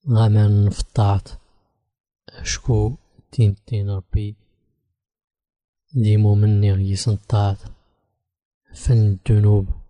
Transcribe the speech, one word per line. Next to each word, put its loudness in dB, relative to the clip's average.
غامان 4
نفطعت. -2
أشكو -4
تين 0
تين -6
ربي. -6
ديمو 2
مني 2
غي -2
سنطعت. -2
فن 0
الذنوب. 2